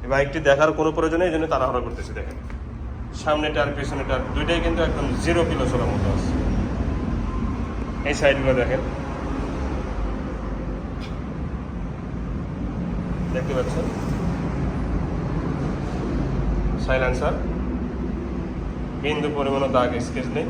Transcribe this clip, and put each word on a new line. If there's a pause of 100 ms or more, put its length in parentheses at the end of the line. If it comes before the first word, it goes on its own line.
এই
বাইকটি
দেখার
কোনো
প্রয়োজন
নেই,
এই
জন্য
তাড়াহুড়ো
করতেছি।
দেখেন, (800)
সামনেটার
পিছনেটার (160)
দুইটাই
কিন্তু
একদম (140)
জিরো
কিলো
চলার
মতো
আছে। (1800)
এই
সাইডগুলো
দেখেন, (4000)
দেখতে
পাচ্ছেন, (3000)
সাইলেন্সার (1700)
বিন্দু
পরিমাণও
দাগ
স্কেচ (100)
নেই।